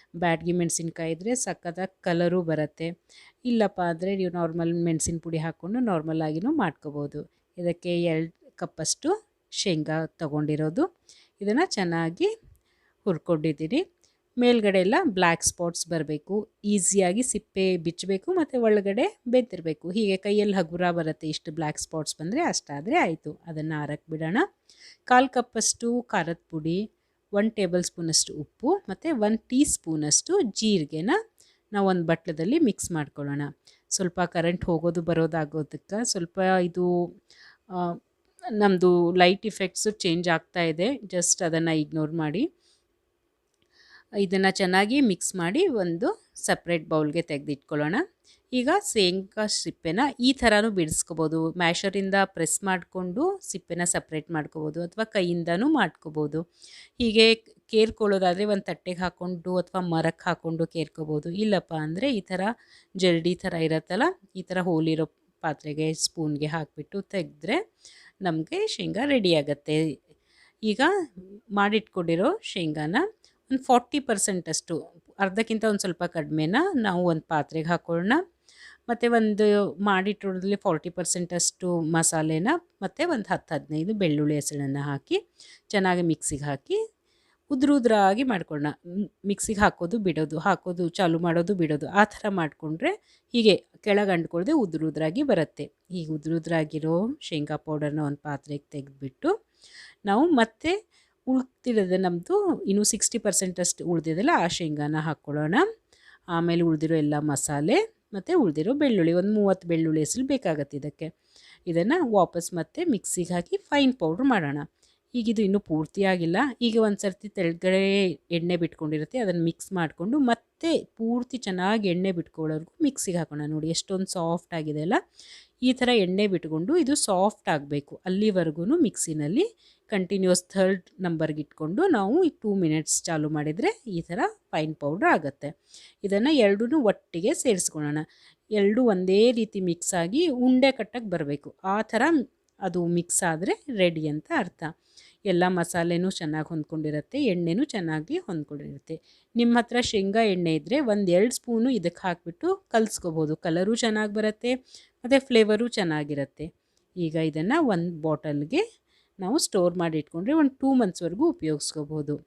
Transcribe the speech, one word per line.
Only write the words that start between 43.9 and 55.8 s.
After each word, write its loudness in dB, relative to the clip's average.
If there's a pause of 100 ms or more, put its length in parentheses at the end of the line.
ಇದನ್ನ 2
ಚೆನ್ನಾಗಿ 2
ಮಿಕ್ಸ್ 0
ಮಾಡಿ 0
ಒಂದು -2
ಸಪರೇಟ್ -2
ಬೌಲ್‌ಗೆ 0
ತೆಗ್ದಿಟ್ಕೊಳ್ಳೋಣ. -4 (580)
ಈಗ 0 (240)
ಶೇಂಗಾ 0
ಸಿಪ್ಪೆನ -4 (200)
ಈ 2
ಥರನೂ 4
ಬಿಡಿಸ್ಕೋಬೋದು. -2
ಮ್ಯಾಷರಿಂದ 0 (100)
ಪ್ರೆಸ್ -2
ಮಾಡ್ಕೊಂಡು -2
ಸಿಪ್ಪೆನ -6
ಸಪರೇಟ್ -4
ಮಾಡ್ಕೋಬೋದು -4
ಅಥವಾ -6
ಕೈಯಿಂದನೂ 0
ಮಾಡ್ಕೋಬೋದು. -2 (580)